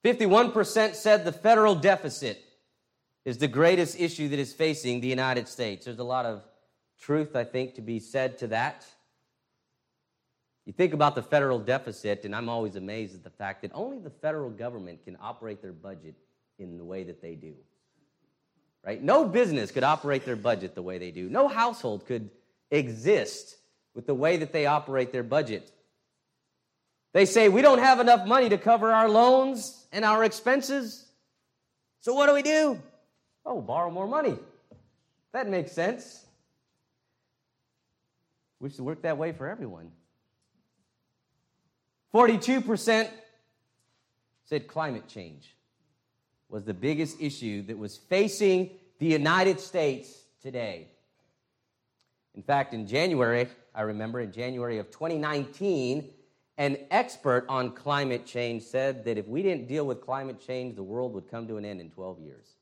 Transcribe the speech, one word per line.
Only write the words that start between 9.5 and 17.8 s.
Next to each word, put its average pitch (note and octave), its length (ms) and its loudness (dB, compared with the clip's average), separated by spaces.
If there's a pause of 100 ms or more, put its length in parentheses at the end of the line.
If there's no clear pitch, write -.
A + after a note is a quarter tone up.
You G2+ 80 -16
think F3 200 2
about D3 220 2
the A#2 80 -4
federal C#3 360 2
deficit, G#2+ 680 -4
and G2+ 100 -8
I'm A#2 120 -6
always A2 280 -4
amazed G2+ 400 -10
at E2+ 80 -20
the F2+ 60 -20
fact G2 340 -12
that G2 100 -12
only B3+ 240 -10
the E3+ 120 -16
federal D3+ 400 -6
government G#2 540 -12
can F2+ 160 -18
operate A2 420 -12
their F#3 120 -16
budget E3 420 -18 (440)
in F2 180 -16
the E2+ 60 -16
way F#2 200 -12
that F2 180 -16
they E2 140 -16
do. D#2 200 -20 (1300)